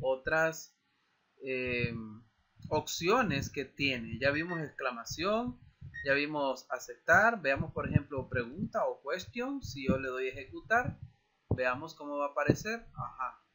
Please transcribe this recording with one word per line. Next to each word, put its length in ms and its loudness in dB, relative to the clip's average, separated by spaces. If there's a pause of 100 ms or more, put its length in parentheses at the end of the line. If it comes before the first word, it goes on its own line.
otras, 760 0 (640)
eh, 540 -2 (760)
opciones 800 2
que 160 -6
tiene. 540 -4
Ya 120 4
vimos 280 -2
exclamación, 1000 -2 (480)
ya 80 6
vimos 560 0
aceptar. 720 4
Veamos, 320 2
por 160 -2
ejemplo, 400 2
pregunta 560 -2
o 160 -2
question. 600 -6
Si 240 -8
yo 120 4
le 100 -6
doy 200 -2
ejecutar, 720 -2 (520)
veamos 460 0
cómo 220 -6
va 100 2
a 20 -14
aparecer. 640 2
Ajá, 500 -8 (120)